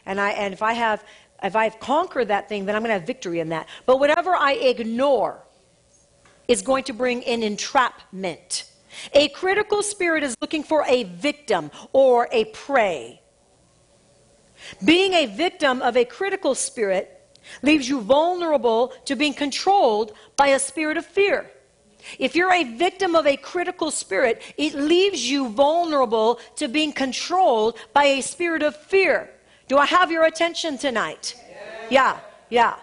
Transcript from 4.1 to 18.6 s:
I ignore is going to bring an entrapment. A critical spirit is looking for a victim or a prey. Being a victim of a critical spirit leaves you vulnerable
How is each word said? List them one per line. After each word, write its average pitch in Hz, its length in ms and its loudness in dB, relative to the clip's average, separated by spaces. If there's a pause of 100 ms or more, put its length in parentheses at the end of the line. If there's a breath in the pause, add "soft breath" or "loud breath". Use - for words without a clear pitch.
I 277 180 2
ignore 233 880 0 (1040)
is 226 140 2
going 262 240 -2
to 269 80 -8
bring 240 300 -4
an 233 200 -2
entrapment. 196 1200 -4 (480 loud breath)
A 294 160 6
critical 403 540 -2
spirit 330 400 -2
is 254 180 -4
looking 302 220 -6
for 302 240 0
a 254 160 2
victim 180 680 -4 (220 loud breath)
or 247 380 4
a 220 140 0
prey. 185 760 -4 (1600 loud breath)
Being 370 300 4
a 330 140 4
victim 262 540 -2
of 240 140 0
a 247 100 4
critical 381 500 -4
spirit 196 560 -4 (500 loud breath)
leaves 277 260 2
you 269 140 -2
vulnerable 262 920 2 (120)